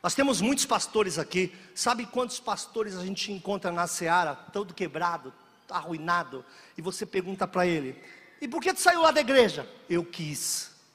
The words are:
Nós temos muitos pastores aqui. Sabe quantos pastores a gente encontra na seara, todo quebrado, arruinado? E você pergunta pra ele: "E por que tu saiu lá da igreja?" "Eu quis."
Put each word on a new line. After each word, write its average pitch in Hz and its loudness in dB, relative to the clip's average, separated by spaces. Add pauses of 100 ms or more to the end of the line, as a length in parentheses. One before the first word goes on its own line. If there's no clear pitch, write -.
Nós 175 -2
temos 269 2
muitos 262 2
pastores 202 0
aqui. 175 -2 (200)
Sabe 240 0
quantos - -4
pastores 208 -6
a 180 -8
gente 196 -6
encontra 190 -4
na 170 -2
seara, 170 0
todo 196 -8
quebrado, 160 -4 (380)
arruinado? 160 -4 (320)
E 170 -10
você 185 -6
pergunta 190 -2
pra 180 2
ele: 147 -2 (400)
"E 277 -8
por 294 -4
que 370 0
tu - -6
saiu 339 6
lá 320 8
da 294 6
igreja?" 226 6 (200)
"Eu 170 2
quis." - -6 (200)